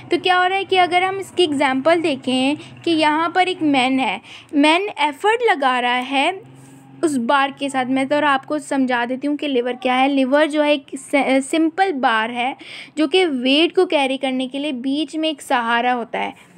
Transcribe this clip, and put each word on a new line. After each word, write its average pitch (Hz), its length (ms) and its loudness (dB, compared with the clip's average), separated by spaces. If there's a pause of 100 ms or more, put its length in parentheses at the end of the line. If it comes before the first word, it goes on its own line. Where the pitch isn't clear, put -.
(100)
तो 349 80 2
क्या 359 200 2
हो 359 80 2
रहा 381 120 -2
है 392 60 -4
कि 381 120 0
अगर 359 260 4
हम 381 160 -2
इसकी 359 260 -2
एग्जांपल 285 560 2
देखें 269 560 0
कि - 340 -8
यहाँ 311 440 2
पर 359 140 2
एक 370 140 -6
मैन 262 380 2
है, 208 200 -4 (340)
मैन 320 340 4 (120)
एफर्ट 403 500 0
लगा 269 300 0
रहा 247 120 0
है 269 680 -2 (460)
उस 294 120 -2
बार 277 340 0
के 277 180 -6
साथ। 262 180 -2
मैं 262 220 0
तो 294 120 0
आपको 294 380 0
समझा 254 480 -2
देती 262 200 -6
हूँ 294 100 -2
कि 294 120 -6
लीवर 247 240 0
क्या 254 220 -2
है। 262 140 2
लीवर 277 380 2
जो 294 160 0
है 294 100 2
एक 294 220 -2
सि-, 269 480 0
सिंपल 320 500 0
बार 233 380 0
है 240 260 -6 (400)
जो 311 120 2
कि 370 160 2
वेट 285 520 2
को 370 100 4
कैरी 269 300 0
करने 262 320 -4
के 269 100 -8
लिए 294 140 -4
बीच 269 440 -4
में 311 120 -2
एक 311 140 -6
सहारा 240 500 0
होता 233 260 -6
है। 202 160 -6 (240)